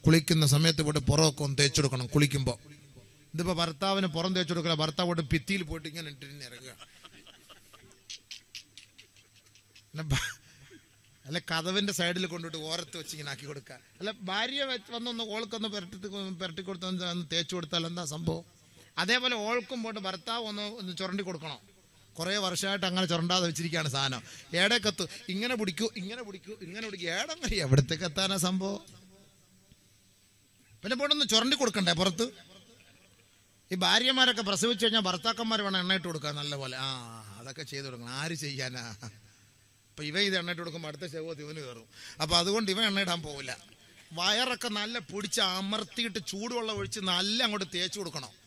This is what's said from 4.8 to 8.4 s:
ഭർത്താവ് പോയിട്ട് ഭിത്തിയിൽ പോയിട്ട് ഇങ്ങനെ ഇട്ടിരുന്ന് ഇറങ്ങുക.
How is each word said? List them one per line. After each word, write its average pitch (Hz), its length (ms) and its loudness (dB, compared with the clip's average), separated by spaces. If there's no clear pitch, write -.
ഭർത്താവ് 156 260 0
പോയിട്ട് 165 240 0
ഭിത്തിയിൽ 190 360 0
പോയിട്ട് 160 220 -8
ഇങ്ങനെ 160 220 -10
ഇട്ടിരുന്ന് 139 360 -16
ഇറങ്ങുക. 123 240 -16